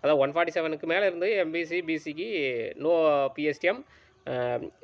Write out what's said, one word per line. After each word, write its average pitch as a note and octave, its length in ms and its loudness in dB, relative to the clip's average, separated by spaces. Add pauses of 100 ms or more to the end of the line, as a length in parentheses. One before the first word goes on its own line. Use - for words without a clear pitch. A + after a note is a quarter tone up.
அதான் D3 160 4
ஒன் C3+ 140 4
ஃபார்ட்டி E3+ 220 2
செவனுக்கு D#3+ 300 -2
மேல F3 220 2
இருந்து F3+ 260 0
எம் F3+ 200 0
பி E3 140 -2
சி, E3+ 160 -2
பி D#3+ 140 -2
சிக்கு D#3 320 -6 (520)
no D#3 140 2 (340)
பி C3+ 160 -6
எஸ் D3 160 -2
டி F3 80 0
எம், A#3 140 0 (460)
அ, B2 320 -2 (240)